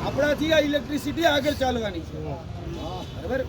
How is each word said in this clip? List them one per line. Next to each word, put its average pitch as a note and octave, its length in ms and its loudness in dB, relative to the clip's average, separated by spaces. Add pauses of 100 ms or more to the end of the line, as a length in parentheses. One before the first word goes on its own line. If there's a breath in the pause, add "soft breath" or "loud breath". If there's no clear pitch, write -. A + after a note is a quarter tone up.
આપણાથી C#4+ 500 2
આ D#4 80 8
ઇલેક્ટ્રિસિટી D4 640 0
આગળ D4 340 4
ચાલવાની A3+ 420 0
છે. D#3 200 -10
બરાબર? - 1300 -6